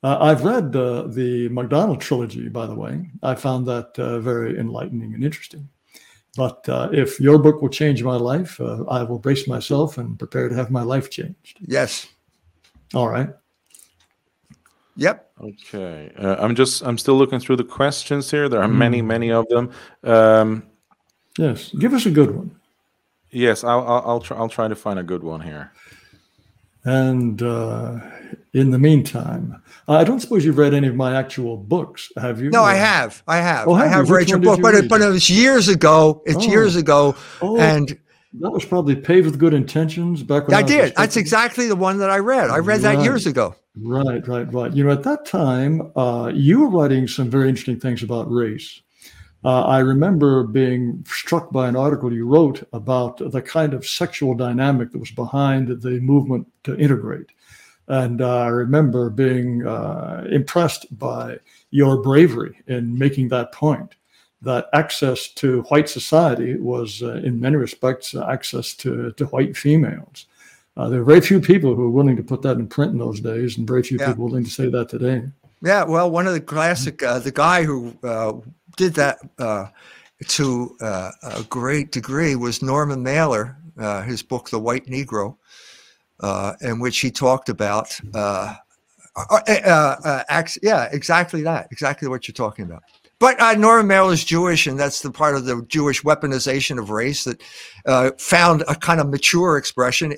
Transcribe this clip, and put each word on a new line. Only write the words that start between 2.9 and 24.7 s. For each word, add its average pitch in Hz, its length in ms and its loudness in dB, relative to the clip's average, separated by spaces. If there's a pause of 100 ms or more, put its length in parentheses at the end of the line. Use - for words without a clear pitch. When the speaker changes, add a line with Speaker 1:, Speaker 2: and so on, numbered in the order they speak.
Speaker 1:
I 131 140 -2
found 127 300 -4
that, 120 320 -8
uh, 120 200 -6
very 113 400 -4
enlightening 113 560 -8
and 113 100 -6
interesting. 147 440 -10 (680)
But, 127 320 -6
uh, 127 240 -4
if 143 280 -2
your 143 180 8
book 151 240 6
will 143 60 -2
change 139 340 0
my 127 140 -2
life, 131 440 -4
uh, 113 280 -8
I 123 140 -2
will 117 160 -8
brace 135 280 -2
myself 139 520 -2
and 113 200 -10
prepare 123 300 -6
to 120 60 -6
have 120 160 -4
my 123 120 -2
life 131 280 -4
changed. - 500 -14
Speaker 2:
Yes. 135 460 -4 (880)
Speaker 1:
All 120 140 0
right. 120 200 -4 (1700)
Speaker 2:
Yep. 165 340 -4 (100)
Speaker 3:
Okay. 92 800 -14
Uh, 98 200 0
I'm 110 160 0
just, 127 280 2
I'm 120 160 -4
still 135 180 4
looking 131 220 2
through 127 180 -2
the 120 80 -2
questions 143 680 -4
here. 147 180 -2
There 113 140 0
are 107 60 2
many, 120 320 2
Speaker 1:
Hmm. 113 60 -4
Speaker 3:
many 117 240 -2
of 113 180 2
them. 120 220 0 (320)
Um, 110 600 6 (760)
Speaker 1:
Yes. 147 400 -2
Give 240 160 2
us 233 120 0
a 196 40 4
good 147 240 4
one. - 160 -10 (800)
Speaker 3:
Yes, 120 340 0
I'll, 120 220 2
I'll, 120 200 0
I'll 117 140 -2
try, - 180 -12
I'll 113 100 -4
try 113 180 -4
to 110 80 -4